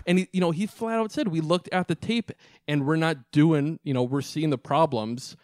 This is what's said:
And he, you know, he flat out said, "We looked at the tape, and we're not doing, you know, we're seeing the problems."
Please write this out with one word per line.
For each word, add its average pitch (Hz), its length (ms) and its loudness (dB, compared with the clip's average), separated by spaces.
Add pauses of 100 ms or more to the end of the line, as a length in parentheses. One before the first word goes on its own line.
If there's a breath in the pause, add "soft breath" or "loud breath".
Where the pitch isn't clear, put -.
And 180 120 4
he, 185 120 -2
you 185 80 -2
know, 170 120 2
he 180 160 -2
flat 226 320 -4
out 220 120 -4
said, 285 180 -2
"We 165 120 0
looked 170 320 0
at 180 160 0
the 165 60 0
tape, - 360 -4 (360 soft breath)
and 143 180 0
we're 156 100 2
not 160 380 -2
doing, 151 500 4
you 143 100 -2
know, 123 100 2
we're 131 180 -2
seeing 156 300 -2
the 131 60 0
problems." 127 880 -2